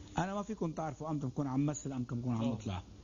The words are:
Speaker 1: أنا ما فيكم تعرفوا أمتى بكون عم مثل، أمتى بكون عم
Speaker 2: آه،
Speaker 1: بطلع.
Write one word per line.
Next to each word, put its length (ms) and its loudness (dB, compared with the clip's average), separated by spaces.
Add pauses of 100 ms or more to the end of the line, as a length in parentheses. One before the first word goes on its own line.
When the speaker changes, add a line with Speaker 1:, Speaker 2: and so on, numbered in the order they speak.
(180)
Speaker 1:
أنا 160 2
ما 100 2
فيكم 280 0
تعرفوا 380 -4
أمتى 180 2
بكون 200 0
عم 180 4
مثل، 280 0
أمتى 220 -2
بكون 200 2
عم 80 2
Speaker 2:
آه، 100 4
Speaker 1:
بطلع. 300 -2 (200)